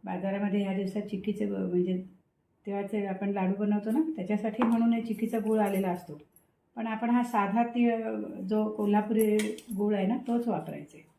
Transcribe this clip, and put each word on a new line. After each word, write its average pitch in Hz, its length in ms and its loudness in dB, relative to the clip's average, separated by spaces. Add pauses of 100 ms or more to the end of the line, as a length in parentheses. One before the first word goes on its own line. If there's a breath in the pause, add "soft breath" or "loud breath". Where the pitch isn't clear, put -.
बाजारामध्ये 196 580 -2
या 196 120 -2
दिवसात 196 280 -4
चिक्कीचे 202 440 -4
ग-, 196 240 -2
म्हणजे 180 360 0 (600)
तिळाचे 202 400 -2
आपण 196 240 -2
लाडू 190 260 0
बनवतो 208 360 0
ना, 277 100 2 (140)
त्याच्यासाठी 214 480 -2
म्हणून 233 300 4
हे 226 80 0
चिक्कीचा 220 380 -2
गुळ 214 200 2
आलेला 196 300 2
असतो. 175 320 -6 (540)
पण 226 120 -6
आपण 220 220 -2
हा 240 140 4
साधा 214 400 2
तीळ, 233 440 2 (340)
जो 214 300 0
कोल्हापुरी 214 680 4 (400)
गुळ 208 180 2
आहे 190 120 2
ना, 240 100 2
तोच 240 300 -2
वापरायचा 160 500 -6
आहे. - 220 -20